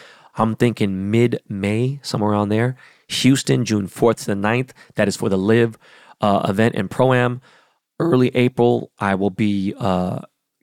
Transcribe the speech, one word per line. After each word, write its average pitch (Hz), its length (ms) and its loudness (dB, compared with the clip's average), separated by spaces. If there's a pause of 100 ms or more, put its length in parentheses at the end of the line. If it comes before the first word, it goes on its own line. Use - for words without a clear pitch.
(360)
I'm 110 180 0
thinking 101 560 -2
mid-May, 117 920 -2
somewhere 104 280 -2
around 104 200 0
there, 120 260 0 (320)
Houston, 131 560 0
June 104 220 -2
fourth 113 320 0
to - 80 -12
the 107 80 -4
ninth, 107 380 -2 (220)
that 107 140 0
is 95 80 -4
for 110 120 -4
the 95 100 0
Live, 113 400 2 (420)
uh, 101 280 2
event 107 280 2
and 98 140 -6
Pro-Am. 123 500 0 (580)
Early 127 380 2
April, 120 640 0
I 98 160 0
will 98 140 0
be, 101 460 -2
uh, 90 440 -2 (420)